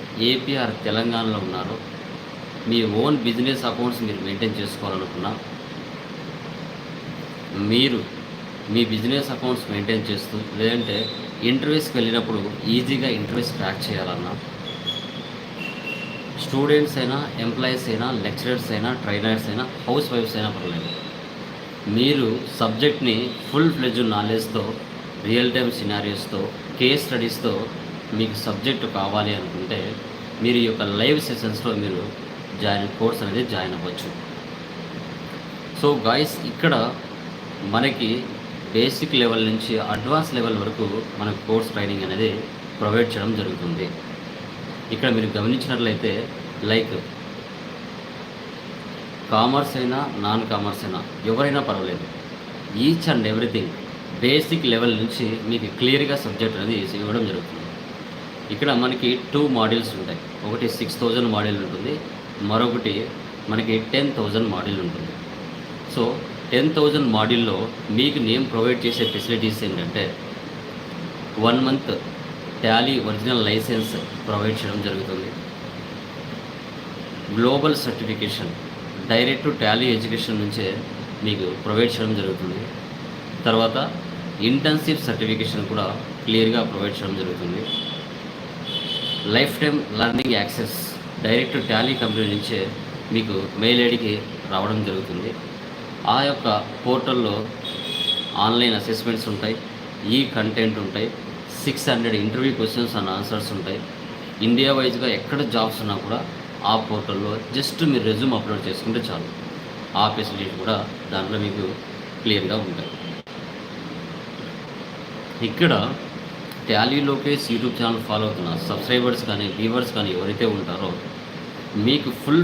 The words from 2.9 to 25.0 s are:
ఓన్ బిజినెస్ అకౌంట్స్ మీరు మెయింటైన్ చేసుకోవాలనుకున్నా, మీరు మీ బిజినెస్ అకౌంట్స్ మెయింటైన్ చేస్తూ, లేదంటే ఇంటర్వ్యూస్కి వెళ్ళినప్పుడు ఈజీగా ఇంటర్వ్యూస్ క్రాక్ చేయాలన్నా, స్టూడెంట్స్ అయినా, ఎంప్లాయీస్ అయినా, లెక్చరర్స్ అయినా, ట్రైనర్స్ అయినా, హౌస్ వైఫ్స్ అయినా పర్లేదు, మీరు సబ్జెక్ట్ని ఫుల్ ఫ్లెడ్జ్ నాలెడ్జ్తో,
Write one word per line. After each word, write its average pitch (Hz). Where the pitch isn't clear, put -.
ఓన్ 147
బిజినెస్ 123
అకౌంట్స్ 117
మీరు 101
మెయింటైన్ 98
చేసుకోవాలనుకున్నా, 92
మీరు 123
మీ 120
బిజినెస్ 131
అకౌంట్స్ 123
మెయింటైన్ 104
చేస్తూ, 104
లేదంటే 110
ఇంటర్వ్యూస్కి 147
వెళ్ళినప్పుడు 113
ఈజీగా 127
ఇంటర్వ్యూస్ 120
క్రాక్ 98
చేయాలన్నా, 90
స్టూడెంట్స్ 147
అయినా, 127
ఎంప్లాయీస్ 120
అయినా, 117
లెక్చరర్స్ 120
అయినా, 110
ట్రైనర్స్ 110
అయినా, 123
హౌస్ 135
వైఫ్స్ 113
అయినా 107
పర్లేదు, 85
మీరు 131
సబ్జెక్ట్ని 120
ఫుల్ 156
ఫ్లెడ్జ్ 123
నాలెడ్జ్తో, 107